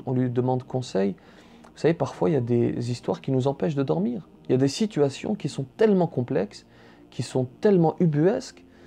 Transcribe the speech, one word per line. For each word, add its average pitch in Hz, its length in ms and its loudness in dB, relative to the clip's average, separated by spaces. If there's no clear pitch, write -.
on 135 60 -4
lui 127 160 0
demande 127 360 -2
conseil. 185 500 -2
Vous - 160 -20
savez, 160 160 2
parfois, 165 360 -2
il - 20 2
y 151 40 2
a 131 40 2
des 120 500 0
histoires - 300 -6
qui - 100 -6
nous 131 160 2
empêchent 143 300 -2
de 139 80 0
dormir. 180 440 -4
Il - 40 2
y - 40 2
a - 20 4
des 135 100 4
situations 151 680 -2
qui 156 120 -6
sont 135 180 -8
tellement 196 320 4
complexes, 139 580 -4
qui - 120 -8
sont 127 240 -2
tellement 175 400 4
ubuesques, 175 640 0